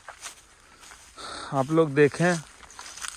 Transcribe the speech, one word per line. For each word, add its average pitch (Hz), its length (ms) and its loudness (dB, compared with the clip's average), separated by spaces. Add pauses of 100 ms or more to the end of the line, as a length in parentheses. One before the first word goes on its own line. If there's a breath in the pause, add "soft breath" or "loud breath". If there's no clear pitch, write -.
(1500 loud breath)
आप 135 200 0
लोग 160 220 4
देखें 151 420 4 (800)